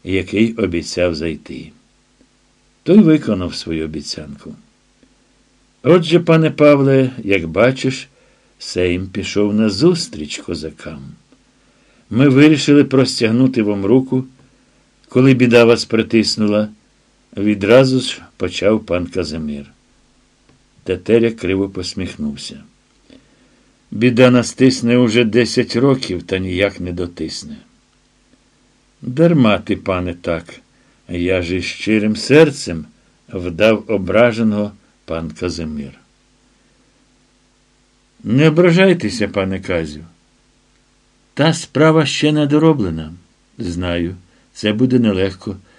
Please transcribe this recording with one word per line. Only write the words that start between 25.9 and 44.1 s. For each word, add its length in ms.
та 160
ніяк 420
не 120
дотисне". 640
"Дарма 560
ти, 180
пане, 380
так. 300
Я 340
ж 140
із 80
щирим 520
серцем", 680
вдав 580
ображеного 840
пан 260
Казимир. 680
"Не 240
ображайтеся, 800
пане 320
Казю. 400
Та 180
справа 540
ще 260
не 140
дороблена. 680
Знаю, 580